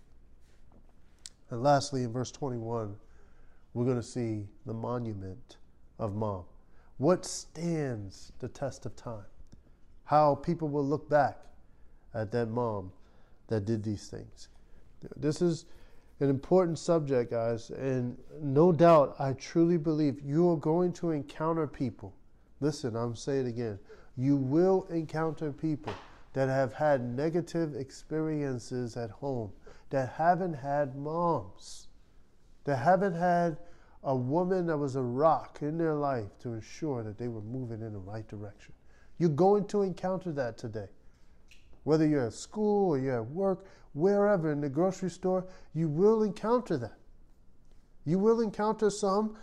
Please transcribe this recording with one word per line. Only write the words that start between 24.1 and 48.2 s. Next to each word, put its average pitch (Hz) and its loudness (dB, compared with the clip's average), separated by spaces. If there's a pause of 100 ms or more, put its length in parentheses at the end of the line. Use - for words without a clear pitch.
You 135 4
will 175 4
encounter 160 -4
people 147 -4 (400)
that 135 2
have 135 2
had 143 2
negative 156 -2
experiences 131 -4
at 117 -6
home, 120 -6 (380)
that 131 0
haven't 170 2
had 143 -2
moms. 151 -4 (760)
They 143 0
haven't 175 4
had 175 2 (460)
a 135 0
woman 175 2
that 156 0
was 139 -2
a 135 0
rock 127 2
in 151 -4
their 160 0
life 135 -2
to 120 -8
ensure 120 -6
that 107 -8
they 120 -6
were 113 -6
moving 117 -8
in 110 -8
the 101 -10
right 104 -10
direction. 104 -14 (440)
You're 170 4
going 190 4
to 208 0
encounter 185 -4
that 120 -4
today. 107 -8 (960)
Whether 156 4
you're 139 2
at 104 -6
school 208 0
or 143 2
you're 131 -2
at 110 -6
work, 185 -2 (280)
wherever, 196 4
in 143 -2
the 147 -2
grocery 180 0
store, 185 0 (280)
you 160 0
will 208 4
encounter 214 0
that. 113 -8 (1080)
You 170 2
will 226 4